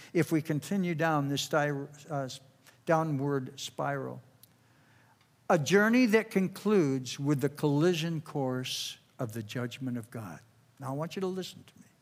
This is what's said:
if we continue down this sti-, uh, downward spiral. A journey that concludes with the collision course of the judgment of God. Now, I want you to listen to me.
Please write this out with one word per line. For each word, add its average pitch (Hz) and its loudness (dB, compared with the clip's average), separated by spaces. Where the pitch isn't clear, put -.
if 165 2
we 160 2
continue 175 -2
down 156 2
this 139 0
sti-, 147 0
uh, 139 -4
downward 143 2
spiral. 135 -6
A 190 6
journey 208 4
that 220 4
concludes 175 0
with 143 2
the 143 2
collision 156 0
course 127 -6
of 117 -4
the 113 -8
judgment 123 -6
of 110 -12
God. 95 -10
Now, 135 -8
I - -4
want 156 -6
you 202 -6
to 190 -2
listen 185 -8
to - -20
me. - -20